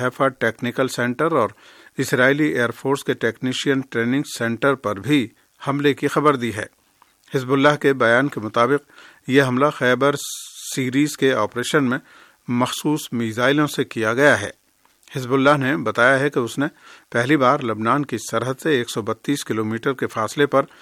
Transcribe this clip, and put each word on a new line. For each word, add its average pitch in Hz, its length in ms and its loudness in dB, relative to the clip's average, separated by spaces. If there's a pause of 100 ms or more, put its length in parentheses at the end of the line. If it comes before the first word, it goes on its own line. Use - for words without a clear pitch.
حیفا 127 260 -2
ٹیکنیکل 123 600 -2
سینٹر 123 440 -2
اور 117 180 0 (480)
اسرائیلی 139 500 2
ایئر 123 240 -2
فورس 135 320 -4
کے 135 100 -2
ٹیکنیشین 127 680 -2
ٹریننگ 123 420 -2 (140)
سینٹر 117 380 0
پر 104 200 -6
بھی 123 320 0 (400)
حملے 143 260 4
کی 143 140 -2
خبر 147 280 4
دی 117 200 -4
ہے۔ 104 100 -6 (720)
حزب 131 180 -2
اللہ 143 280 4
کے 139 120 4
بیان 123 340 4
کے 139 120 -8
مطابق، 117 500 0 (380)
یہ 135 160 4
حملہ 127 300 0
خیبر 127 420 2 (600)
سیریز 139 420 -2
کے 135 160 2
آپریشن 120 500 0
میں 127 140 0 (500)
مخصوص 131 540 -2 (100)
میزائلوں 123 560 0
سے 143 160 -4
کیا 110 300 -2
گیا 127 280 4
ہے۔ 101 80 -6 (640)
حزب 127 180 -4
اللہ 139 240 4
نے 135 200 -2
بتایا 120 420 2
ہے 143 100 0
کہ 143 100 -2
اس 113 180 -4
نے 135 80 0 (460)
پہلی 123 260 2
بار 135 220 4
لبنان 117 460 -2
کی 117 120 -6 (140)
سرحد 117 220 -2 (100)
سے 160 60 0
ایک 123 200 0
سو 117 120 -6
بتیس 117 440 -4
کلومیٹر 110 480 -4
کے 120 140 -4
فاصلے 117 380 -2
پر 139 200 0 (160)